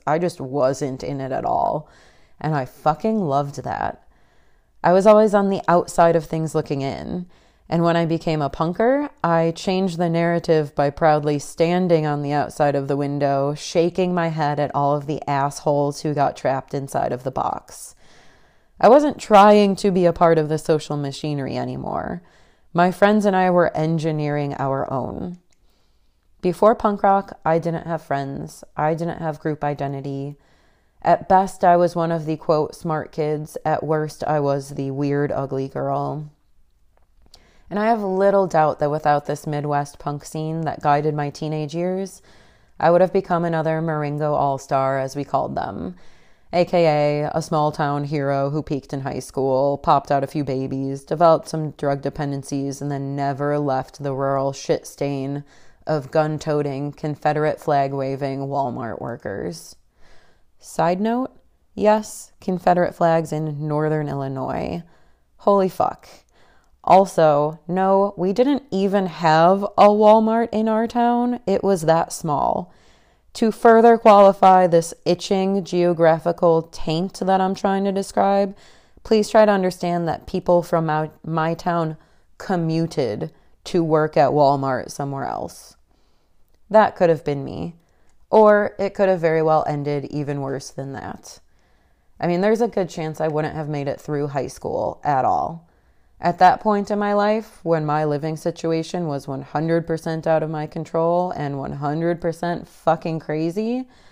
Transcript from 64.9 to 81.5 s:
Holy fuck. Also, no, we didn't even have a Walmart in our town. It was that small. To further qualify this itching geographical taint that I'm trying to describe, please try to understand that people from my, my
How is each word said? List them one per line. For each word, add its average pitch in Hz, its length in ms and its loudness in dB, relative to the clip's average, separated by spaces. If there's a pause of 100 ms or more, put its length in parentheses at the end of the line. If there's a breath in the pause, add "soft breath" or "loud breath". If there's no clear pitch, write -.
Holy 196 320 2
fuck. - 400 -4 (760 soft breath)
Also, 160 840 4
no, 196 480 2
we 185 160 -2
didn't 254 400 0
even 190 340 0
have 165 560 4 (160)
a 208 80 8
Walmart 220 640 6
in 220 180 -2
our 220 200 0
town. 240 580 0
It 196 160 0
was 190 200 2
that 160 300 2
small. 143 600 -2 (640 soft breath)
To 220 180 0
further 226 440 6
qualify 196 680 8
this 165 260 2 (120)
itching 190 580 0
geographical 165 1000 2
taint 165 580 -6
that 190 200 2
I'm 190 140 0
trying 196 300 -2
to 196 80 0
describe, 196 640 0 (480 soft breath)
please 214 260 2
try 220 140 6
to 208 80 4
understand 180 560 -2
that - 180 -6
people 180 380 2
from 165 220 0
my, 156 260 -2 (120)
my 160 300 -2